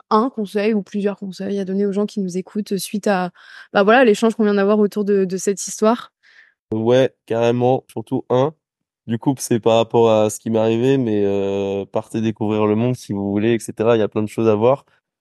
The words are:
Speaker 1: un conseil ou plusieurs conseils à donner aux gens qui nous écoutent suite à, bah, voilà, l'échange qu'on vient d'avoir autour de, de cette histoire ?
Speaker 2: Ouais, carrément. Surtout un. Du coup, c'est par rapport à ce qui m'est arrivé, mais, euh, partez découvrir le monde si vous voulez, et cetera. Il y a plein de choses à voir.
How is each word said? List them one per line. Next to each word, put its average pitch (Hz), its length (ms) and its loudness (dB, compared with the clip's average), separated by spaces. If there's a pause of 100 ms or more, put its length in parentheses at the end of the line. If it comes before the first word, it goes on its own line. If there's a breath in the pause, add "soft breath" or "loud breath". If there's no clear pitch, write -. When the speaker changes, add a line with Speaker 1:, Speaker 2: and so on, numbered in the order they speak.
(100)
Speaker 1:
un 226 200 2
conseil 214 440 -2
ou 202 80 -2
plusieurs 202 360 -6
conseils 196 400 -8
à 196 60 -6
donner 196 220 -2
aux 196 60 -2
gens 208 140 -2
qui 208 140 -8
nous 180 180 -6
écoutent 202 380 -6
suite 196 320 -6
à, 180 220 0 (420 loud breath)
bah, - 100 4
voilà, 240 220 6
l'échange 226 300 2
qu'on 220 100 0
vient 208 100 2
d'avoir 202 240 2
autour 208 260 0
de, 196 200 0
de 185 120 -6
cette 196 300 -4
histoire ? 220 460 -2 (600 soft breath)
Speaker 2:
Ouais, 120 400 2 (140)
carrément. 123 640 0
Surtout - 400 -6
un. 135 240 2 (540)
Du 113 100 -4
coup, 139 200 -2
c'est 120 200 -2
par 113 200 2
rapport 113 320 2
à 107 200 2
ce - 80 -12
qui - 120 -10
m'est 110 100 0
arrivé, 117 380 0
mais, 107 280 0
euh, 98 580 -2
partez - 360 -6
découvrir 107 460 -2
le 107 100 2
monde 123 180 -2
si - 180 -10
vous 98 200 -4
voulez, 107 220 0
et 110 40 -2
cetera. 113 380 0
Il - 20 0
y 107 40 2
a 98 60 0
plein 107 140 -4
de 104 60 -6
choses 113 200 -2
à 107 60 4
voir. 120 300 0 (360)